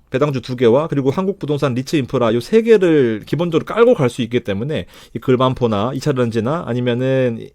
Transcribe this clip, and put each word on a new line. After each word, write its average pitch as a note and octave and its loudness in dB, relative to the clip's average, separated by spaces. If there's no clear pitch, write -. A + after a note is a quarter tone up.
배당주 C3+ -2
두 B2+ -8
개와 B2+ 4
그리고 C3+ 0
한국 F#3+ -4
부동산 C#3+ -2
리츠 C3 -4
인프라 A#2+ 0
요 A#2+ 0
세 A3 2
개를 D#3+ 4
기본적으로 D#3+ -2
깔고 A#3 4
갈 C3 2
수 - -6
있기 A#2 -2
때문에 G#2 -6
이 A#2 -10
글반포나 B2 0
이차 C#3 -2
전지나 B2 -2
아니면은 B2 -2